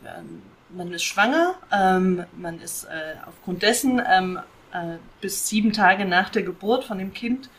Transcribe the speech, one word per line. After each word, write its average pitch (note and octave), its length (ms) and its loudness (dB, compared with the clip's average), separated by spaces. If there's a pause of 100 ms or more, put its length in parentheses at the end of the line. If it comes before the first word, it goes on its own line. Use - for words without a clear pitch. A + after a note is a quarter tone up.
ähm, - 380 -16 (280)
man F3 220 -10
ist E3+ 100 -6
schwanger, D#4+ 540 2 (140)
ähm, F#3 540 4 (120)
man E3+ 240 -10
ist, - 240 -10
äh, D#3 320 -10 (100)
aufgrund - 360 -8
dessen, B3 380 2 (100)
ähm, F#3 280 4 (340)
äh, E3+ 240 -6 (240)
bis - 280 -4
sieben G#3+ 240 2
Tage G3 340 6
nach F3+ 240 2
der G3+ 120 0
Geburt G3+ 420 -2
von G3 140 -8
dem F#3+ 140 -8
Kind A#3+ 460 -6